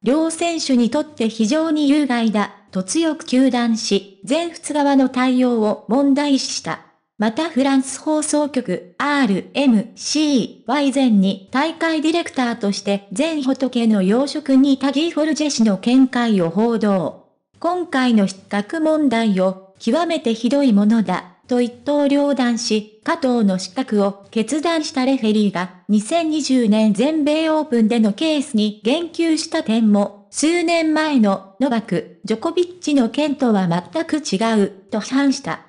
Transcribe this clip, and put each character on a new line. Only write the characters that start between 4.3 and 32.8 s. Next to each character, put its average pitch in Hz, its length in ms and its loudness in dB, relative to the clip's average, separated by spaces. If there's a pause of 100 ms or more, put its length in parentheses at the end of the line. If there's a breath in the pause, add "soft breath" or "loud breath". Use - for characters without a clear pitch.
仏 - 220 -12
側 285 220 2
の 269 140 4
対 254 360 0
応 240 180 2
を 214 260 -2
問 277 260 2
題 285 240 2
視 - 180 -6
し - 40 -8
た。 - 200 -10 (380)
ま 214 140 0
た 311 160 -2
フ 269 160 0
ラ 269 120 2
ン 269 60 2
ス - 160 -8
放 311 240 -2
送 294 280 -2
局、 190 480 -6
ア 285 220 0
ー 262 60 2
ル 196 280 -2
エ 277 140 2
ム 220 260 2
シ 285 720 -2
ー - 40 -6
ワ 285 120 0
イ 277 100 0
前 262 200 2
に 196 380 2
大 302 220 -2
会 320 300 -2
デ 320 80 0
ィ - 20 -2
レ 339 100 0
ク - 80 -8
タ 247 220 -2
ー 233 60 -8
と 202 140 -2
し - 100 -6
て 202 280 -4
全 302 320 -2
仏 254 440 0
の 214 160 4
要 226 240 2
職 277 280 -2
に 269 220 4
タ 269 160 -2
ギ 302 160 0
ー・ - 20 -4
フ 302 120 -2
ォ - 20 2
ル 311 100 0
ジ 302 120 -2
ェ 285 40 -2
氏 233 140 0
の 202 140 2
見 262 300 4
解 233 340 0
を 165 80 0
報 220 280 0
道。 190 460 -2 (340)
今 349 280 -4
回 254 260 0
の 208 140 4
失 190 120 -6 (120)
格 208 320 -4
問 311 260 2
題 226 320 0
を 185 380 -2
極 285 260 0
め 330 160 -4
て 226 140 -2
ひ 240 160 -2
ど 285 120 2
い 254 120 4
も 202 100 4
の 220 180 4
だ、 - 340 -6 (120)
と 247 140 0
一 240 80 -2
刀 285 360 -2
両 285 280 2
断 240 240 0
し、 214 440 -4
加 339 140 -2
藤 247 300 0
の 185 120 2
失 - 160 -12
格 214 300 0
を 196 260 -6
決 220 300 -2
断 330 240 -2
し - 80 -10
た 262 140 -2
レ 269 100 2
フ 220 120 0
ェ 214 40 2
リ 214 160 2
ー 190 60 -2
が 180 160 -6 (180)
二 208 140 2
千 330 260 -2
二 311 140 -2
十 254 260 2
年 214 240 4
全 294 320 0
米 311 240 0
オ 311 140 0
ー - 20 -2
プ 240 160 0
ン 220 80 4
で 233 100 0
の 220 140 2
ケ 311 240 -2
ー 285 60 -2
ス 247 160 -4
に 208 260 -2
言 320 240 0
及 330 300 0
し - 100 -8
た 320 140 -4
点 220 280 2
も、 202 400 0
数 339 320 0
年 330 300 0
前 302 260 0
の 196 420 0
ノ 262 100 0
バ 233 100 -2
ク、 - 460 -6
ジ 220 80 -2
ョ - 20 -10
コ 330 160 -4
ビ 359 120 0
ッ - 140 -18
チ - 140 -4